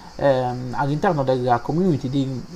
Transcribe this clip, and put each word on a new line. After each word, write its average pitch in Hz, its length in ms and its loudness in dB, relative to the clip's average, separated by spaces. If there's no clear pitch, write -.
ehm, 127 600 0
all'interno 147 460 0
della 127 360 2
community 151 500 0
di 131 340 -2